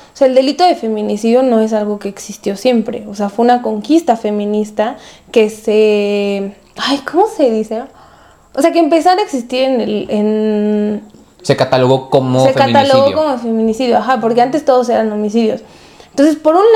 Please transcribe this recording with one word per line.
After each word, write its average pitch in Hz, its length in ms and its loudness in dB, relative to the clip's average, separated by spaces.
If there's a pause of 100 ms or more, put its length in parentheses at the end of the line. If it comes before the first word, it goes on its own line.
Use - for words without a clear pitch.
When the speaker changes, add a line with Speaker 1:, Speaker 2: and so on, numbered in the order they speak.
(140)
Speaker 1:
O - 40 -20
sea, 277 100 4
el 254 80 0
delito 277 280 2
de 359 120 4
feminicidio 220 680 -2
no 240 180 2
es 220 120 -2
algo 208 260 -4
que 202 100 -8
existió 196 460 -10
siempre. 220 520 -2
O 208 80 -14
sea, 202 140 -4
fue 233 160 -2
una 240 160 2
conquista 226 560 0
feminista 214 800 -4 (340)
que 214 180 2
se, 202 1080 -2 (220)
ay, 269 320 -4
¿cómo 349 180 2
se 302 240 0
dice? 220 320 -4 (720)
O 269 60 0
sea, 330 100 2
que 330 80 2
empezara 339 420 2
a - 20 -2
existir 254 400 -4
en 262 180 0
el, 208 280 -4
en 208 920 -2 (400)
Speaker 2:
Se 135 120 0
catalogó 131 540 0
como 131 360 2
Speaker 1:
se 185 80 4
catalogó 269 520 4
Speaker 2:
feminicidio. 285 120 0
Speaker 1:
como 302 200 -2
feminicidio, 226 600 -2
ajá, 226 220 0
porque 226 220 0
antes 269 240 0
todos 247 240 2
eran 220 220 0
homicidios. 214 500 -2 (480)
Entonces, 294 260 2
por 311 200 0
un 392 100 4 (100)